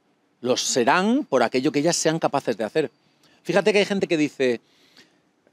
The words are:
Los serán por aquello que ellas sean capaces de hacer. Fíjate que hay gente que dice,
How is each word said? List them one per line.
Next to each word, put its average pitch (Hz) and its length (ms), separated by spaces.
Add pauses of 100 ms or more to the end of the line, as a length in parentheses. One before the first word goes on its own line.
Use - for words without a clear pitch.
(420)
Los 120 200
serán 180 640
por 127 180
aquello 131 280
que 139 80
ellas 156 180
sean 160 220
capaces 135 380
de 113 60
hacer. 139 280 (520)
Fíjate 190 300
que 202 60
hay 196 60
gente 190 220
que 165 100
dice, 131 440 (920)